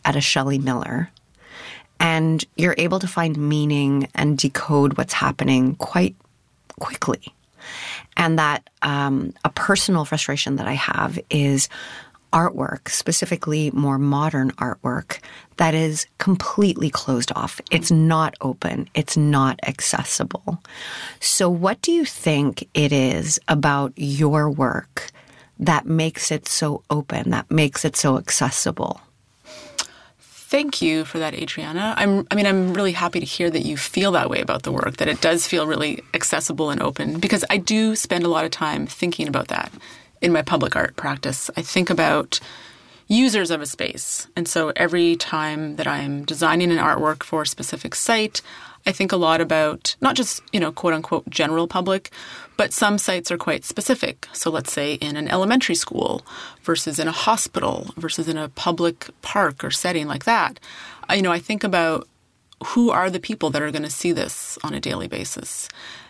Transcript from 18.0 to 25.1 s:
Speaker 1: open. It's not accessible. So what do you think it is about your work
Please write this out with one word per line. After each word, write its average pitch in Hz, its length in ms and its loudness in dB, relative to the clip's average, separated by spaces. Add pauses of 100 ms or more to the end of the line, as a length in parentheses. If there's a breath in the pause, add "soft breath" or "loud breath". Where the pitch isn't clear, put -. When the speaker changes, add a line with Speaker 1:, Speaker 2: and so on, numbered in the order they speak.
Speaker 1:
open. 131 520 -4
It's 151 240 -2
not 143 480 4
accessible. - 960 -4 (600 loud breath)
So - 280 2
what 180 320 0
do 339 120 2
you 330 120 4
think 143 680 0
it 147 180 4
is 135 560 2
about 143 480 2
your 147 540 2
work - 640 -2 (460 loud breath)